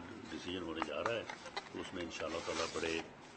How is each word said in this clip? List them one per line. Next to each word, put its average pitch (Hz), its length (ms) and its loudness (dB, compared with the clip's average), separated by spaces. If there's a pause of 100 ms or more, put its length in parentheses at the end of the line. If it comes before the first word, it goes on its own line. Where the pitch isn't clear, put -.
(300)
डिसीजन 87 320 0
होने 82 180 0
जा 76 200 2
रहा 117 140 6
है, 104 80 2 (500)
तो 98 80 -2
उसमें 87 220 -2
इंशाअल्लाह 82 380 0
ताला 82 400 2
बड़े, 82 180 4
अ, 80 60 0 (320)